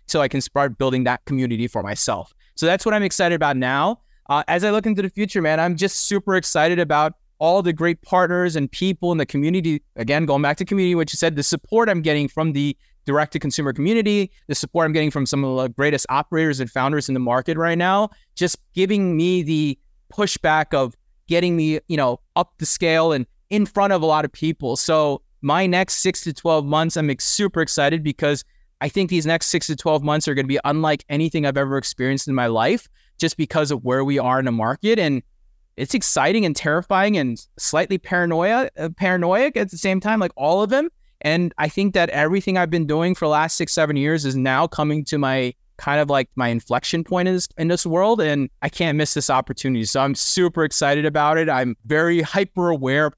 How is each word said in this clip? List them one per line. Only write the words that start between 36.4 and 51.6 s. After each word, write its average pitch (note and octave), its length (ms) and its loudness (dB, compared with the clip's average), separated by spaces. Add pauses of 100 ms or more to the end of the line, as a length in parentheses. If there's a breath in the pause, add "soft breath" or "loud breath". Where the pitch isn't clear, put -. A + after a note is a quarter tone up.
and D3+ 100 -2
terrifying F#3 600 0
and B2+ 200 -2 (200)
slightly F#3 400 -2
paranoia, F3+ 800 0
uh, D#3+ 100 -4
paranoiac F#3 680 0
at G#3 140 -2
the F3 80 -14
same F#3+ 220 0
time, G#3+ 200 0
like F3+ 140 -2
all E3 280 2
of G3+ 80 0
them. C#4+ 180 2 (320)
And E3 380 0
I D3+ 100 0
think G3 260 0
that E3+ 160 4
everything F3+ 460 0
I've F3 140 0
been E3 160 0
doing E3 280 0
for - 120 -2
the D3+ 40 2
last D#3 260 0
six, - 160 -4
seven D3+ 240 2
years D3 280 0
is C3+ 120 -2
now C3 300 2
coming D3+ 400 -2
to D3+ 120 -4
my C3 360 0 (220)
kind D3 240 0
of D3 80 0
like C#3 260 0
my B2 140 0
inflection B2 560 -2
point F3+ 240 0
in F#3 60 2
this, F3+ 140 -2 (100)
in E3 100 -2
this E3+ 180 0
world. F#3+ 340 2
And C#3+ 280 0 (140)
I C#3+ 80 -2
can't D#3+ 260 -2
miss D3+ 180 0
this D3 140 -4
opportunity. C3 560 -2
So C3+ 160 -2
I'm C#3 140 0
super E3+ 500 0
excited D3 400 0
about D3+ 320 2
it. D#3+ 120 0
I'm B2+ 360 0